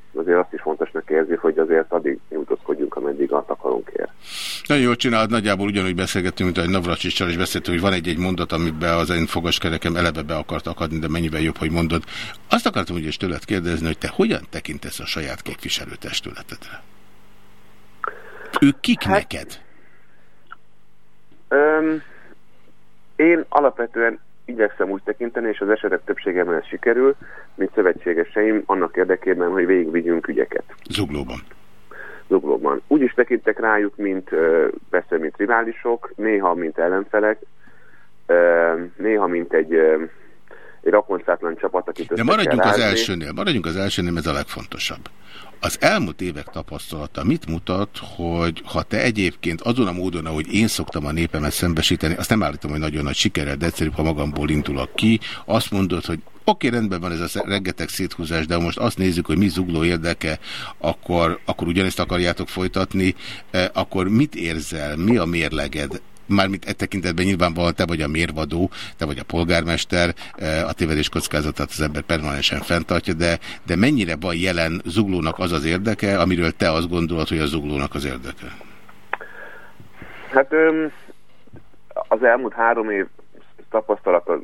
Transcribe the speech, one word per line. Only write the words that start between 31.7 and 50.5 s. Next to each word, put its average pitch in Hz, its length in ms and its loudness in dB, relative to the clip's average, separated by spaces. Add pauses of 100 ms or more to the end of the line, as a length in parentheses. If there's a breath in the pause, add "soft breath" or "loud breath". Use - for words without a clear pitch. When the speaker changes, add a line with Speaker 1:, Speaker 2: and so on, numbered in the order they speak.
Speaker 1:
Zuglóban. 71 580 2
Úgy 147 140 6
is 123 120 4
tekintek 113 480 2
rájuk, 107 360 2
mint, 95 360 -2
ö, 80 360 6 (220)
persze, 87 280 2
mint 78 180 -4
riválisok, 117 800 0
néha 101 380 2
mint 85 240 -4
ellenfelek, 101 600 2 (880 soft breath)
ö, 85 460 6 (240)
néha 104 300 2
mint 85 260 -2
egy, 80 200 2
ö, 78 300 6 (800 loud breath)
egy 87 120 0
rakoncátlan 87 640 2
csapat, 92 320 -2
akit 85 180 -6
Speaker 2:
De - 60 -4
Speaker 1:
össze 113 120 0
Speaker 2:
maradjunk 180 360 4
Speaker 1:
kell 98 100 6
Speaker 2:
az 104 60 6
Speaker 1:
rázni. 110 140 4
Speaker 2:
elsőnél, 87 420 0
maradjunk 104 340 0
az 85 100 -2
elsőnél, 95 400 0
ez 78 100 -2
a 80 60 0
legfontosabb. - 760 -6 (560 loud breath)
Az 95 160 -2
elmúlt 110 400 2
évek 73 240 -6
tapasztalata 76 800 -8
mit 151 220 2
mutat, 92 420 -2 (280)
hogy 85 480 0
ha - 180 -2
te - 200 0
egyébként 92 580 2
azon 120 260 2
a 87 60 0
módon, 90 340 -2
ahogy 78 280 -2